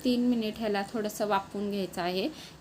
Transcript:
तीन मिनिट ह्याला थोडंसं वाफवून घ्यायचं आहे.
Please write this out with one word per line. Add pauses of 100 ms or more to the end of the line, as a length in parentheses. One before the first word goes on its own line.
तीन
मिनिट
ह्याला (100)
थोडंसं
वाफवून
घ्यायचं
आहे. (320)